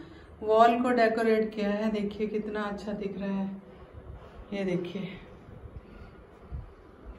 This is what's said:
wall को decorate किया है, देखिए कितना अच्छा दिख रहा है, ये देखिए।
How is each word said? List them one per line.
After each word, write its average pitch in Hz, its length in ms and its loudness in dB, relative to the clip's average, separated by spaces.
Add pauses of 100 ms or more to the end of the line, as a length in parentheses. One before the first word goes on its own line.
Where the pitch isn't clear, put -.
(420)
wall 226 400 8
को 254 100 2
decorate 226 640 4
किया 202 140 0
है, 214 220 0
देखिए 214 360 -2
कितना 214 360 -4
अच्छा 202 300 -6
दिख 190 240 -4
रहा 196 140 -2
है, 196 180 -2 (1040)
ये 196 120 -2
देखिए। 175 440 -2 (2000)